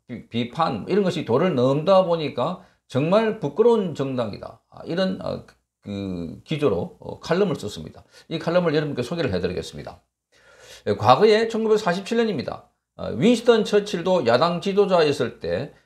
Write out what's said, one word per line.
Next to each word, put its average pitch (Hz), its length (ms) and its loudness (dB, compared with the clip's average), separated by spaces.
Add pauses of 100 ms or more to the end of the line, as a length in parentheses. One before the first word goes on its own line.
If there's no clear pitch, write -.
비-, 113 220 -14
비판 120 580 -4
이런 196 160 2
것이 165 220 -4
도를 147 300 2
넘다 156 500 4
보니까 160 580 -4 (240)
정말 196 520 0
부끄러운 202 560 2
정당이다. 123 760 -6
아, - 160 -20
이런, 190 380 -4
어, - 200 -6 (380)
그 95 600 -8
기조로, 107 560 -2
어, - 200 -14
칼럼을 170 360 0
썼습니다. 85 480 -12 (240)
이 165 100 -8
칼럼을 170 380 0
여러분께 147 260 -2
소개를 131 320 -4
해드리겠습니다. 85 680 -8 (840)
예, 104 80 0
과거에 208 520 6
천구백사십칠 214 680 0
년입니다. 214 520 -4 (280)
어, 87 180 -8
윈스턴 226 480 4
처칠도 185 640 0
야당 156 340 2
지도자였을 185 760 2
때, 92 340 -4 (120)